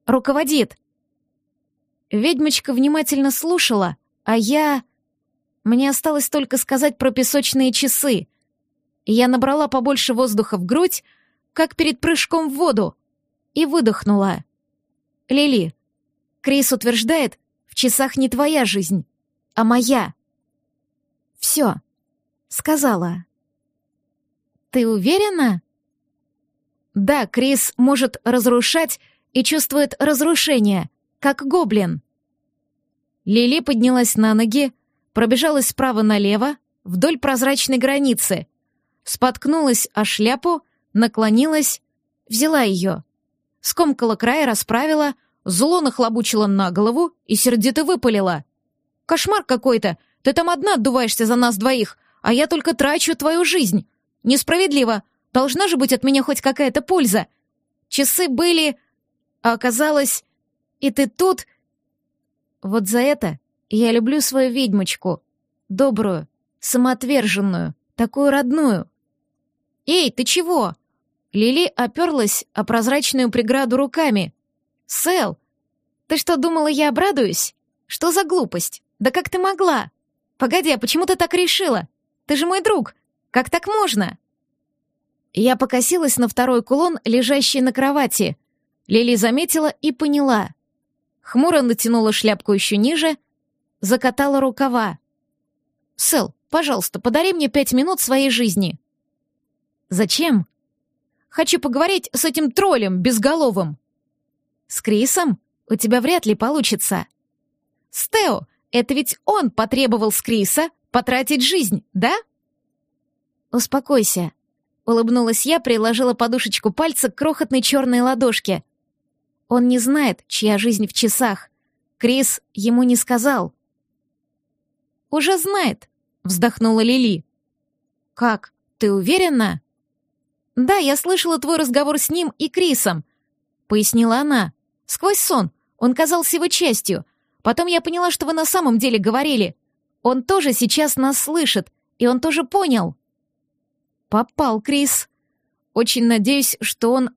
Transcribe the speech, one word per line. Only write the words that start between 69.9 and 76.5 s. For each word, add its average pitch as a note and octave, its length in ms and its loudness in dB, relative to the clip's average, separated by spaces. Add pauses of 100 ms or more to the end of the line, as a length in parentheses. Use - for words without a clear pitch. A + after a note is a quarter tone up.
ты B3 140 -4
чего?» D#4+ 500 -2 (560)
Лили B3+ 440 0
оперлась C4+ 800 -2
о G#3 120 -4
прозрачную B3 680 0
преграду B3 460 0
руками. C4 540 0 (540)
«Сэл, D4+ 540 -2 (640)
ты - 120 -2
что, E4+ 200 0
думала, D#4+ 300 0